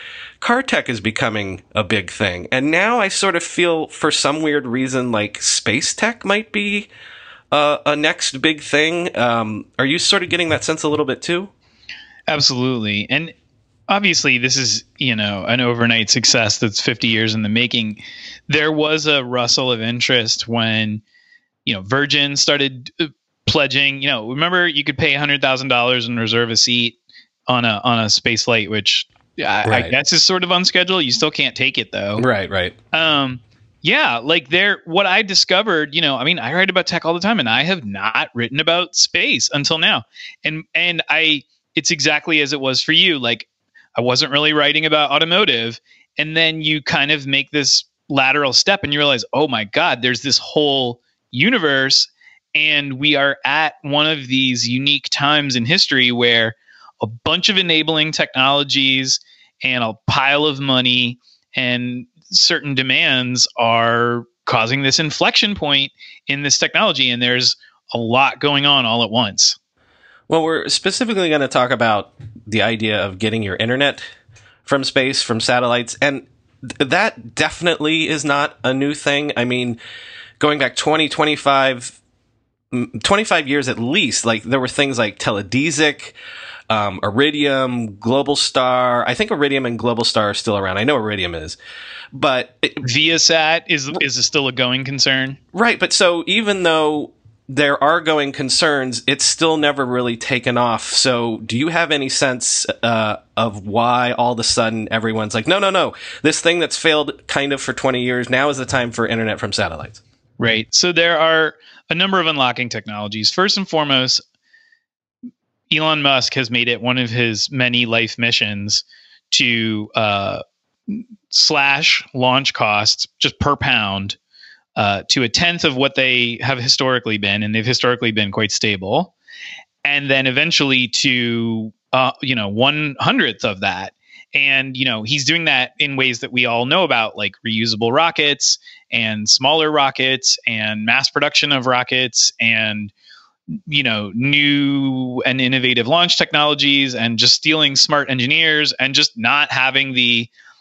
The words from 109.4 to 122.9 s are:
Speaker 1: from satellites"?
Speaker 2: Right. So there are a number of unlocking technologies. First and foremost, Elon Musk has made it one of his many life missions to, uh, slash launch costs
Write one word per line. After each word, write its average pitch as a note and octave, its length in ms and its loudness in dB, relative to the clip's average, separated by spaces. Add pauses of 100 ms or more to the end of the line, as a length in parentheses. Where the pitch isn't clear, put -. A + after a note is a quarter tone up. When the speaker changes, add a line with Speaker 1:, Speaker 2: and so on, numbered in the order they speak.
Speaker 1:
from G2+ 120 -4
satellites"? E2+ 480 -4 (380)
Speaker 2:
Right. A2+ 340 0
So F3+ 200 2
there E3+ 260 4
are D#3+ 380 2 (320)
a D#3+ 80 -2
number F#3+ 240 2
of D#3+ 80 0
unlocking B2+ 400 0
technologies. G#2 640 -4
First - 240 0
and G3 120 -4
foremost, C#3 520 2 (1500)
Elon D#3 300 0
Musk C3+ 320 2
has B2 180 -2
made A#2+ 160 0
it A#2 120 0
one B2 180 -2
of A#2+ 120 -2
his A#2 400 -2
many B2 340 0
life A2+ 320 -2
missions G#2 680 -2 (480)
to, A2+ 640 0
uh, G2+ 460 -2 (880)
slash C#3 840 2
launch B2+ 400 2
costs G#2+ 540 0 (100)